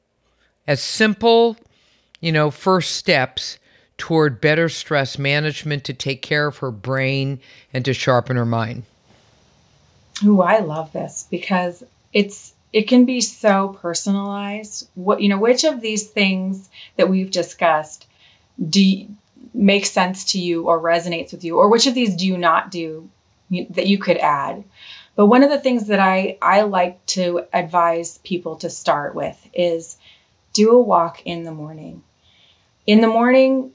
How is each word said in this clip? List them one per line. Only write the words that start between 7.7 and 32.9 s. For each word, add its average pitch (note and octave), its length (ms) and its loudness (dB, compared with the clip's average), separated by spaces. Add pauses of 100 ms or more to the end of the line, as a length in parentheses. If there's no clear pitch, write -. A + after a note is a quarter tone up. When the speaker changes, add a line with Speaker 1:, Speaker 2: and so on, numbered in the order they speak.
Speaker 1:
and B2+ 140 -4
to C3 80 0
sharpen B2 440 0
her A#2 80 0
mind? A#2 360 -4 (1400)
Speaker 2:
Ooh, G3+ 160 6
I F#3+ 200 4
love D#3 320 -8
this - 360 -10
because F3+ 540 -4 (280)
it's, - 420 -4 (200)
it G#3+ 140 0
can B3 180 6
be B3+ 160 -2
so G3 640 0
personalized. G3+ 1120 -6
What, G3 260 -2
you G3+ 80 2
know, G3 80 0
which A#3+ 260 2
of C#4+ 180 -2
these G#3+ 260 -6
things F#3+ 600 -4 (300)
that F#3 100 2
we've F#3+ 220 -2
discussed E3 800 -2 (520)
do E3+ 220 0
y-, F#3+ 260 2 (460)
make G3 320 2
sense F#3+ 460 -4
to G3 80 -4
you E3+ 280 -4
or E3 140 2
resonates E3 520 -2
with - 100 -16
you, E3 160 -2
or G3+ 100 6
which A3+ 160 4
of C4+ 80 0
these A#3 220 0
do F3 100 -2
you F#3 120 0
not E3+ 340 0
do E3 360 -10 (440)
y-, F3+ 200 -6
that F3+ 160 -2
you G3+ 100 4
could F#3+ 200 0
add? D3 460 -4 (520)
But G#3 120 4
one B3 160 6
of C#4+ 60 4
the C#4+ 100 0
things B3 280 -2
that G3+ 120 2
I, F#3+ 420 0
I G3 200 4
like F#3 460 -2
to F3 340 -2 (100)
advise E3+ 720 0
people E3+ 340 -6
to F3 120 -10
start - 440 -2
with D3 240 -8 (160)
is E3+ 440 -2 (560)
do G#3+ 180 4
a B3 100 8
walk F3 440 0
in E3+ 180 -8
the E3 80 -12
morning. D#3 500 -16 (840)
In G#3+ 140 6